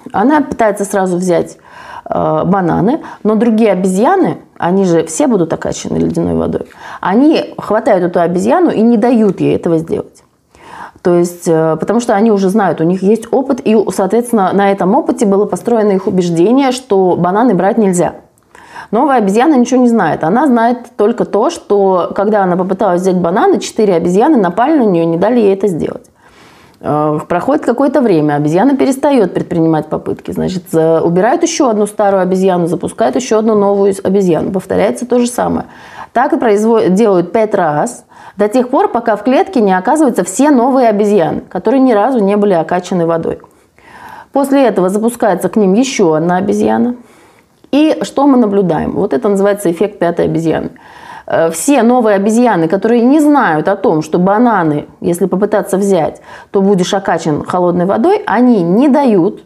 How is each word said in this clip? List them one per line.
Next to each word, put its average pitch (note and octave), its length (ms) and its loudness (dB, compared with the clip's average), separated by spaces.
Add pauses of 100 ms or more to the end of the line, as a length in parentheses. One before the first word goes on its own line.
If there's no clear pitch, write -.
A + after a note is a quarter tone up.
(140)
Она C#4+ 280 2
пытается G3+ 440 -2
сразу F#3+ 320 -2
взять, E3+ 400 -2 (520)
э, D#3 360 -2
бананы, F#3 560 0 (220)
но G#3+ 120 2
другие A3 360 2
обезьяны, G3+ 680 0 (220)
они F#3+ 260 0
же E3 180 2
все D4 240 -2
будут F#3+ 260 0
окачаны - 440 -6
ледяной E3 380 -2
водой, - 320 -4 (340)
они A3+ 560 0
хватают G#3 460 0
эту F3 160 0
обезьяну G3 500 0
и - 120 0
не A#3 160 4
дают A3 440 2
ей C#3+ 140 0
этого E3 240 0
сделать. - 440 -8 (800)
То F3 140 2
есть, F3 320 -2
э, D#3+ 320 2
потому G#3+ 200 -2
что A#3+ 140 -2
они G#3+ 180 2
уже G3 180 2
знают, F#3 320 0
у - 20 0
них F3+ 180 0
есть A3 300 0
опыт, C#4 340 -2
и, A3 100 2 (160)
соответственно, G#3+ 640 0
на G3 180 2
этом G3 240 0
опыте C4+ 300 -2
было G3 200 2
построено G#3 480 0
их F#3+ 120 -2
убеждение, F#3+ 680 2
что F#3+ 440 0
бананы G3 400 0
брать F#3+ 240 0
нельзя. F3+ 340 0 (760)
Новая C4 280 2
обезьяна A#3 380 2
ничего B3 260 2
не A#3+ 80 4
знает. F#3 340 0
Она A3+ 240 2
знает A#3+ 300 2 (180)
только G#3+ 300 0
то, A3+ 240 0
что F#3+ 680 0
когда G#3 280 0
она F3+ 120 0
попыталась F#3 460 -2
взять F#3 160 0
бананы, G#3 420 0
четыре G3+ 360 0
обезьяны F#3+ 420 2
напали A#3 400 0
на B3+ 60 2
неё F3+ 200 2
и - 20 0
не E3 120 -2
дали A3+ 240 2
ей G3 120 4
это G3 140 -2
сделать. - 380 -4 (720)
Э, D3+ 480 -2
проходит F3 380 -2
какое-то C#4 360 0
время, D#3 340 2
обезьяна E3+ 420 2
перестаёт C4+ 560 0
предпринимать D#3+ 540 -2
попытки. - 440 -8
Значит, F3+ 400 -6
за-, D#3+ 300 2
убирают G#3+ 420 0
ещё E4 240 0
одну G#3 180 0
старую G3+ 360 0
обезьяну, F#3 460 0
запускают G3+ 500 -4
ещё A#3+ 220 0
одну A3 160 0
новую G3+ 380 2
с-, F#3+ 120 -8
обезьяну. F3+ 460 0
Повторяется F#3+ 540 -2
то B3 140 0
же A#3+ 80 0
самое. E3+ 380 -4 (480)
Так C4+ 200 0
и D#4 40 -2
произво-, A3 520 2
делают F#3 440 2
пять G#3+ 220 0
раз, D#3+ 500 -2 (320)
до G#3 100 0
тех B3 220 0
пор, F4 180 0
пока A#3 280 -2
в G3+ 80 -10
клетке C4+ 360 0
не G3 180 2
оказываются A#3+ 460 0
все C4+ 260 0
новые B3+ 380 2
обезьяны, G#3 600 0
которые A3+ 320 0
ни C4 100 2
разу A#3 280 0
не G3+ 180 0
были G#3 160 2
окачаны F3 520 -2
водой. E3 340 -4 (920)
После C#4 320 2
этого G3 260 0
запускается G#3 600 -2
к - 80 -2
ним G3 160 2
ещё G#3+ 400 2
одна E3+ 240 0
обезьяна. G#3+ 580 -2 (760)
И D4+ 320 2
что C#4 240 0
мы C4+ 100 4
наблюдаем? G3 540 0
Вот G3+ 220 -2
это A#3+ 140 -2
называется G3+ 420 0
эффект G3 300 -4
пятой E3+ 260 0
обезьяны. D#3+ 440 -2 (560)
Э, E3 240 0
все A#3+ 340 0
новые A#3 320 2
обезьяны, G#3 540 2
которые A3+ 340 0
не C4+ 160 4
знают A3+ 480 2
о F#3+ 80 0
том, F3+ 260 -2
что E3 180 -2
бананы, F#3+ 680 0 (160)
если F3 240 -2
попытаться G3 520 -2
взять, F#3+ 440 -2 (300)
то G3+ 100 0
будешь F#3+ 320 2
окачан E3+ 500 -2
холодной F3 420 0
водой, A#3 400 0
они A#3 380 2
не G3+ 240 2
дают, A#3 580 2